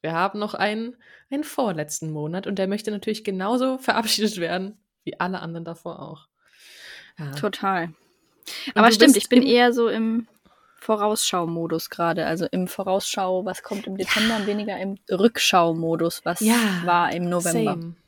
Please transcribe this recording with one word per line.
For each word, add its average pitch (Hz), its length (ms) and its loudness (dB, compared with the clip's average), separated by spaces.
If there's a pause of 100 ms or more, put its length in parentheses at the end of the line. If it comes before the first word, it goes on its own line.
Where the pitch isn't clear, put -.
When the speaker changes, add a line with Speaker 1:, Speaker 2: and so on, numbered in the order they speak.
Speaker 1:
Wir 160 120 -4
haben 190 240 0
noch 208 160 -4
einen, 220 420 -2 (360)
einen 285 120 -2
vorletzten 160 680 -4
Monat 156 340 -6
und 196 140 -4
der 190 80 0
möchte 214 240 -4
natürlich 214 320 -6
genauso 240 540 0
<laughs> - 20 -10
verabschiedet 214 580 0
werden 185 400 -4 (260)
wie - 160 -10
alle 180 200 -2
anderen 170 260 -10
davor 165 360 -12
auch. 160 260 -16 (920)
Ja. 147 140 -10
Speaker 2:
Total. 190 540 -2 (800)
Speaker 1:
Und 262 100 -2
Speaker 2:
Aber 214 120 8
Speaker 1:
du 226 40 6
Speaker 2:
stimmt, 262 220 8
Speaker 1:
bist 202 100 0
Speaker 2:
ich - 40 -14
bin 247 120 8
Speaker 1:
im 269 60 2
Speaker 2:
eher 240 260 6
so 233 160 2
im 226 380 -2 (520)
Vorausschau-Modus 170 1080 -2
gerade. 165 360 -2
Also 165 240 -2
im 180 180 -2
Vorausschau, 190 800 -2
was 185 180 -8
kommt 202 240 -8
im 190 100 -8
Dezember, 214 380 0
Speaker 1:
Ja. - 20 -2
Speaker 2:
und 202 100 -4
weniger 208 300 -4
im 196 200 -6 (120)
Rückschau-Modus, 170 1160 2
was 170 160 -4
Speaker 1:
Ja, 220 160 4 (300)
Speaker 2:
war 175 260 2
im 175 180 -2
November. 170 440 0
Speaker 1:
same. 165 220 -8 (120)